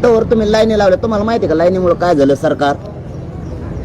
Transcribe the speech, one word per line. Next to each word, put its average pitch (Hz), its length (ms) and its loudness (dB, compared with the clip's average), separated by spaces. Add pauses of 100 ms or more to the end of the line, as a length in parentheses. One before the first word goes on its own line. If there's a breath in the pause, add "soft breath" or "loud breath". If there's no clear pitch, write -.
तोवर 226 200 4
तुम्ही 214 280 0
लाईनी 220 260 2
लावल्या. 190 240 4
तुम्हाला 214 240 -2
माहिती 226 200 0
आहे 156 40 -2
का 160 60 2
लाईनीमुळे 175 400 2
काय 175 200 2
झालं? 139 200 4
सरकार, 147 400 -2 (1080)